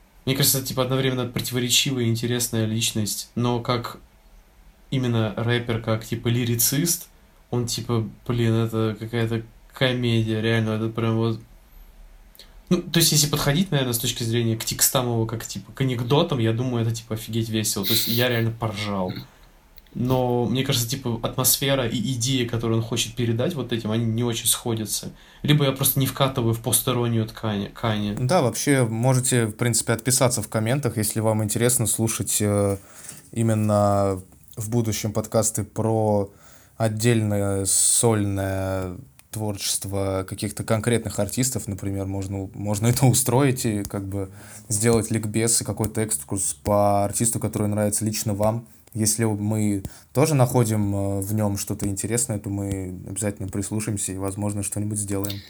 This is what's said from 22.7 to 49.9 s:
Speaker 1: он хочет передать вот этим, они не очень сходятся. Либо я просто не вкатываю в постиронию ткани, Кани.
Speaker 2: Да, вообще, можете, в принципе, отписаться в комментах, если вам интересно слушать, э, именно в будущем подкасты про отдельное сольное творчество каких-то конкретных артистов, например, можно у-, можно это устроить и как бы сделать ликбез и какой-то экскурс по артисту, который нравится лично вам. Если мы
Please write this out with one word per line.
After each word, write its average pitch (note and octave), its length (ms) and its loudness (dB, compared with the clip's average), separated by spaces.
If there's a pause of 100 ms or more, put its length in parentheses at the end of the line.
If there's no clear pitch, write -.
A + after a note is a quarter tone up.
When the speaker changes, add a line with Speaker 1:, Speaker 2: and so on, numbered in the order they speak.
Speaker 1:
он A2+ 80 0
хочет - 300 -4
передать B2 400 0
вот A#2+ 180 -6
этим, G#2+ 160 -2
они A#2 160 0
не A2+ 180 0
очень A#2 220 -2
сходятся. G#2+ 680 -2 (280)
Либо D3 240 4
я C3 60 4
просто C3+ 280 0
не C3 60 4
вкатываю C3 480 2
в A2+ 60 -2
постиронию A#2 680 0
ткани, G#2 460 -4
Кани. G#2 460 -2
Speaker 2:
Да, C3+ 240 4
вообще, A#2+ 420 2
можете, A#2+ 640 2
в G#2+ 60 -6
принципе, A#2+ 400 0
отписаться B2 500 2
в - 40 -8
комментах, A#2 500 0
если G#2+ 240 0
вам G#2+ 220 2
интересно A2+ 440 2
слушать, A2+ 520 0
э, G2+ 380 2 (540)
именно G#2 880 2 (340)
в G#2+ 140 -8
будущем A2+ 420 0
подкасты G#2+ 520 0
про G#2+ 680 2 (480)
отдельное G#2+ 880 2
сольное F#2+ 1300 2 (360)
творчество G2 960 -4
каких-то G#2 360 -6
конкретных A#2 560 0
артистов, G#2+ 480 -2
например, G2 380 -4
можно G2 380 -4
у-, F#2+ 100 -10
можно G#2 340 -2
это B2+ 180 4
устроить B2+ 600 4
и G#2 180 -2
как G2 240 -6
бы F#2+ 240 -6 (380)
сделать A2 420 2
ликбез A2 500 0
и - 40 -6
какой-то G#2 360 -2
экскурс - 520 -4
по G2+ 520 2
артисту, G#2+ 340 -2
который G#2 280 -2
нравится G#2 380 0
лично G#2+ 280 -2
вам. A2 340 0 (260)
Если G#2+ 300 2
мы G#2 600 0 (300)